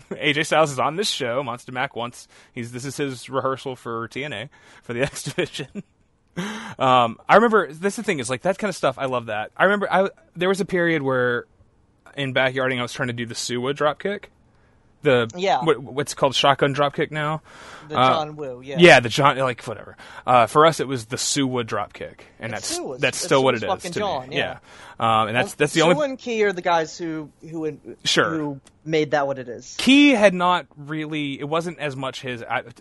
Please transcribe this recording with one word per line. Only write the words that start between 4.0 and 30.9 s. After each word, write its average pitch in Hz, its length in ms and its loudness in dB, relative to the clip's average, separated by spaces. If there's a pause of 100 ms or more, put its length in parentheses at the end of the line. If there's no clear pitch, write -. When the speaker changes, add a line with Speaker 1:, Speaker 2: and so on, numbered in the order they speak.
Speaker 1:
T 131 140 -10
N 151 80 -10
A, 110 180 -10 (340)
for 120 100 -10
the 120 80 -2
<laughs> - 0 -
X - 220 -4
Division. 160 600 -6 (960)
Um, 127 380 2 (100)
I 165 80 8
remember, 214 380 4
this 185 200 -4
is - 40 -12
the 226 60 -8
thing, 175 160 -2
is, 117 100 -4
like, 127 140 -4
that 185 140 0
kind 214 120 -4
of 170 60 -6
stuff, 135 220 -2
I 139 80 -4
love 123 200 -4
that. 107 320 -6
I 165 80 4
remember, 202 260 2
I, 185 180 2 (280)
there 180 100 0
was 190 140 0
a 185 40 -6
period 170 360 0
where 123 440 0 (720)
in 135 180 -6
backyarding 131 460 0
I 123 40 -4
was 117 100 -8
trying 135 160 -4
to 117 40 -4
do 120 120 -6
the 113 100 -10
Suwa 123 380 -4
dropkick. 151 520 -4 (760)
The, 123 320 4
Speaker 2:
Yeah. 180 280 0
Speaker 1:
what, 151 160 2
what's 139 340 -8
called 135 220 0
shotgun 143 400 4
dropkick 143 340 -2
now. 151 320 -4 (480)
Speaker 2:
The 151 80 -6
Speaker 1:
Uh, 127 160 6
Speaker 2:
John 151 220 -2
Woo, 127 280 -10
yeah. 139 160 -8
Speaker 1:
Yeah, 165 200 10
the 120 100 0
John, 139 300 2
like, 127 260 -2
whatever. 101 320 -14 (300)
Uh, 123 180 6
for 151 220 6
us, 156 120 2
it 127 80 -4
was 127 200 -6
the 127 100 -8
Suwa 127 480 -2
dropkick, - 540 -8 (200)
and 110 140 -8
Speaker 2:
It's 98 160 -6
Speaker 1:
that's, 339 100 -4
Speaker 2:
Suwa. 151 200 -8
Speaker 1:
that's 131 180 0
Speaker 2:
It's - 80 -6
Speaker 1:
still 139 180 4
what 127 120 4
it - 20 -2
Speaker 2:
Suwa's 107 60 -6
Speaker 1:
is 190 60 -2
Speaker 2:
fucking 185 240 -4
Speaker 1:
to - 60 -4
me. 208 60 -2
Speaker 2:
John, 139 260 -6
yeah. 95 280 -4 (400)
Speaker 1:
Yeah. 113 220 4
Um, 110 80 0
and 110 60 -4
that's, 131 200 -2
that's 147 180 0
the 165 80 4
Speaker 2:
Suwa 175 140 6
Speaker 1:
only - 100 0
Speaker 2:
and 262 140 -6
Key 226 240 -2
are 202 100 2
the 175 80 -10
guys 165 380 0
who, 160 320 -8 (180)
who, 160 160 -6
in-, 147 400 -10
Speaker 1:
Sure. 123 240 2
Speaker 2:
who 147 320 -4 (240)
made 156 260 0
that 147 140 2
what 135 140 -4
it 120 100 -12
is. 113 300 -14
Speaker 1:
Key 285 320 8
had 208 240 6
not 180 320 0 (100)
really, 151 640 -6